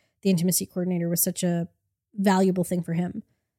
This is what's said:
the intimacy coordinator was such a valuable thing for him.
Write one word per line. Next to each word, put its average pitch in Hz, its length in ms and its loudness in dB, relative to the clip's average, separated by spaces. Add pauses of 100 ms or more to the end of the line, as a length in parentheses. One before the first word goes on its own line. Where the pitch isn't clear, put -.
(220)
the 196 80 0
intimacy 185 360 2
coordinator 180 440 -2
was 170 120 0
such - 220 -2
a 170 240 0 (480)
valuable 190 480 2
thing 175 200 -4
for 165 100 -6
him. 180 300 -4 (360)